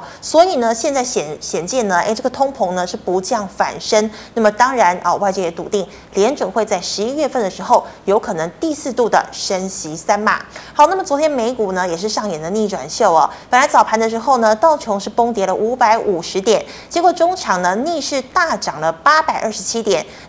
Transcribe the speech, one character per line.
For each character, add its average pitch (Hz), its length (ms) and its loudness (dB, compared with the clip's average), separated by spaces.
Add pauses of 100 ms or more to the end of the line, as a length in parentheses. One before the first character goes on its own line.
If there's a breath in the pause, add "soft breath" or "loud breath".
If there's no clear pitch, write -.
(200 loud breath)
所 330 240 4
以 370 120 0
呢， 233 180 0
现 277 180 -2
在 262 100 0
显-， 156 380 -4
显 175 260 -6
见 233 220 -2
呢， 185 80 2
哎， 214 180 0
这 - 80 -6
个 262 60 0
通 269 240 -2
膨 185 200 -2
呢 180 140 -2
是 - 80 -8
不 190 240 -2
降 202 300 -4
反 156 320 -4
升。 214 300 0 (240 loud breath)
那 226 80 0
么 214 100 6
当 254 240 2
然 180 260 4
啊， 175 120 2
外 190 180 0
界 190 120 -4
也 165 60 -2
笃 170 160 -8
定 196 220 -2 (240 loud breath)
联 202 240 2
准 190 140 -4
会 220 120 0
在 208 160 0
十 - 240 -6
一 262 140 -4
月 302 100 0
份 247 160 -2
的 190 60 -2
时 185 140 -10
候 220 240 2 (180 loud breath)
有 196 140 2
可 208 160 -4
能 165 160 -4 (100)
第 320 140 -2
四 277 180 -6
度 226 160 0
的 190 240 2
升 190 340 -4
息 160 300 -8
三 208 240 -2
码。 208 180 2 (360 loud breath)
好， 302 140 8
那 381 80 0
么 381 80 -4
昨 277 120 -2
天 302 140 2
美 247 220 0
股 220 180 -2
呢 185 160 -2
也 170 100 -4
是 196 120 -4
上 214 200 -4
演 156 140 -6
了 165 80 -6
逆 214 160 0
转 156 240 -6
秀 196 240 4
哦。 151 160 4 (180 loud breath)
本 247 120 4
来 285 40 6
早 277 200 4
盘 - 120 0
的 226 140 0
时 226 80 -4
候 254 200 2
呢， 220 180 4
道 311 200 4
琼 214 220 -4
是 196 100 -8
崩 233 240 0
跌 190 140 -2
了 185 80 0
五 226 220 -2
百 233 200 4
五 190 240 0
十 185 200 -4
点， 190 260 2 (240 loud breath)
结 339 100 -2
果 349 120 6
中 349 240 0
场 185 260 -2
呢 180 220 2
逆 330 160 -2
势 269 200 -4
大 311 360 -2
涨 151 240 -6
了 160 120 0
八 302 300 4
百 247 160 -2
二 214 140 -2
十 - 100 -8
七 - 180 -4
点。 190 240 0 (240 loud breath)